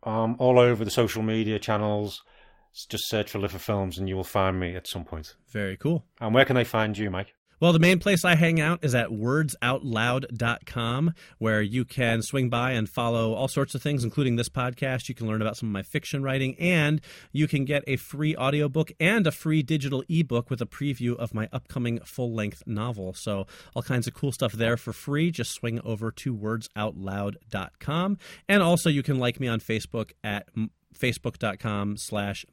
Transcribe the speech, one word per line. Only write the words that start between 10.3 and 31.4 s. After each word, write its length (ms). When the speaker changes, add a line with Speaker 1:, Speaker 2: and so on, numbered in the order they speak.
Speaker 2:
dot 360
com, 460
where 200
you 260
can 360
swing 300
by 220
and 140
follow 460
all 140
sorts 260
of 80
things, 220
including 320
this 120
podcast. 600
You 60
can 100
learn 160
about 160
some 120
of 40
my 80
fiction 400
writing, 380
and 420
you 160
can 180
get 220
a 80
free 400
audiobook 640
and 260
a 60
free 320
digital 440
ebook 440
with 100
a 60
preview 480
of 180
my 180
upcoming 500
full-length 640
novel. 480
So 320
all 80
kinds 240
of 80
cool 180
stuff 220
there 240
for 160
free. 380
Just 240
swing 280
over 280
to 240
words 400
out 200
loud 420
dot 300
com. 400
And 140
also 260
you 140
can 160
like 220
me 80
on 140
Facebook 500
at 320
m-, 140
facebook 440
dot 180